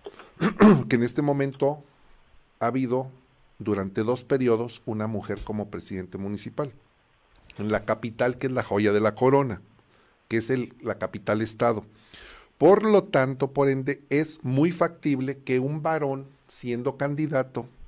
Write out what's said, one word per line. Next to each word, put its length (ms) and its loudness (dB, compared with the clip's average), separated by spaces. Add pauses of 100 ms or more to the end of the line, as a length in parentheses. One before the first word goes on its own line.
(400)
<clears throat> 500 6
que 60 4
en 80 2
este 180 -2
momento 640 0 (760)
ha 80 -2
habido, 420 -2 (500)
durante 440 -2
dos 200 -2
periodos, 640 0
una 220 -4
mujer 360 -6
como 260 -6
presidente 480 -10
municipal. 560 -8 (840)
En 120 -4
la 140 -2
capital, 520 -2
que 100 -4
es 60 -2
la 100 -2
joya 280 2
de 100 4
la 120 2
corona, 480 2 (640)
que 100 -2
es 120 -2
el, 320 -2
la 160 -6
capital 440 -4
estado. 440 -2 (720)
Por 260 8
lo 200 4
tanto, 480 0
por 180 2
ende, 400 -2
es 340 -2
muy 280 2
factible 680 -2
que 200 0
un 240 -4
varón, 420 -2 (220)
siendo 500 -4
candidato, 720 -2 (200)